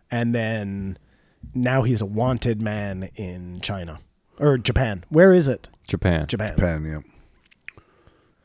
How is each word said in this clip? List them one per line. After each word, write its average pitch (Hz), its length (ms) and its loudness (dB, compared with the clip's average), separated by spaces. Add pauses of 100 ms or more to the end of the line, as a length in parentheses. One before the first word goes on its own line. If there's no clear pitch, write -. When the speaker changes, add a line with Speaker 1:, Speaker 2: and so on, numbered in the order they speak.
(120)
Speaker 1:
and 117 240 0
then 101 640 -4 (560)
now 127 300 0
he's 113 180 0
a 107 40 -2
wanted 113 560 -2
man 104 540 -6
in 90 460 -10
China. 87 380 -8 (400)
Or 147 180 4
Japan. 110 520 0
Where 180 240 8
is 175 140 6
it? 120 220 -4 (180)
Speaker 2:
Japan. 85 400 0
Speaker 1:
Japan. 104 280 -4
Speaker 3:
Japan, 80 300 0
yeah. 78 140 -6 (1500)